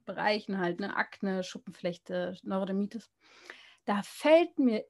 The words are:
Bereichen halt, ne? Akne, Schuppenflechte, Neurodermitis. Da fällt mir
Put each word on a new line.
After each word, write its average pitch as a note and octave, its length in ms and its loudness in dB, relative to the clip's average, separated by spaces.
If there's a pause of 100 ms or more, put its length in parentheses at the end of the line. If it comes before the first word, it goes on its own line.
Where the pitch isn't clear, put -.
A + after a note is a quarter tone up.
Bereichen G3+ 540 -2
halt, F3 220 -2
ne? G3+ 160 -6
Akne, F#3+ 480 -2
Schuppenflechte, F3+ 1000 -8
Neurodermitis. G3 680 -4 (760)
Da G#3 180 0
fällt E4 560 4
mir A#3 300 2